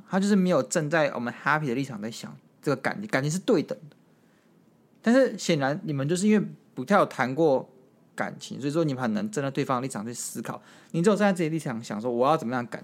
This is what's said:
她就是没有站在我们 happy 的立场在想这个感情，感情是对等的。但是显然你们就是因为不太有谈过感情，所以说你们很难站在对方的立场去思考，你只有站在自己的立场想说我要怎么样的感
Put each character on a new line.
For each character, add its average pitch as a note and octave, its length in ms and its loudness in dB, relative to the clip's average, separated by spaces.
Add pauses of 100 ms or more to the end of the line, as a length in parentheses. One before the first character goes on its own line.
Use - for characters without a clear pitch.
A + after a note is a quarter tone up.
她 F3+ 80 0
就 G3 80 2
是 G#3 80 2
没 F#3 140 4
有 D3+ 160 4
站 D3+ 260 -2
在 D#3 200 2
我 - 100 -6
们 A#2+ 140 -4 (100)
happy D3+ 240 0
的 A#2+ 80 0
立 C3+ 80 -2
场 A#2 180 -10
在 A2 80 -6
想 A2 240 -14 (280)
这 D3 100 0
个 C3+ 60 2
感 - 240 -4
情， A2 80 -10
感 C3+ 120 0
情 D3 80 -2
是 E3 80 -2
对 F#3+ 240 2
等 - 160 -6 (120)
的。 - 80 -20 (1040)
但 A#3 120 4
是 B3+ 240 4
显 E3 220 0
然 C#3 240 0
你 D#3 80 -4
们 C#3 160 -2
就 F3 80 0
是 F3+ 100 0
因 G#3+ 140 6
为 E3+ 80 0 (260)
不 B2+ 120 -8
太 G3+ 100 4
有 E3 100 6
谈 C3 300 -2
过 C#3+ 340 2 (460)
感 G#2 240 -6
情， - 220 -12
所 C#3+ 80 -2
以 - 20 -2
说 E3 140 2
你 C#3+ 80 0
们 B2+ 100 -6
很 A2+ 100 0
难 G#2 160 -2
站 C#3 140 -4
在 C#3 80 -4
对 C#3 140 -2
方 B2+ 160 0
的 C3+ 40 -6
立 B2 60 -8
场 G#2+ 140 -8
去 A#2+ 80 -10
思 - 280 -10
考， B2 200 -10 (300)
你 E3 120 0
只 G#3 60 4
有 G3+ 80 4
站 G3+ 100 4
在 G3 60 4
自 F3 100 -2
己 D3+ 60 0
的 D#3+ 40 -6
立 D#3+ 60 -2
场 A#2 240 -6
想 G#2+ 160 -8
说 A#2+ 100 -4
我 A#2+ 160 2
要 D#3 120 6
怎 C#3 100 -4
么 B2 60 -4
样 B2 100 -2
的 A2+ 80 -14
感 - 120 -10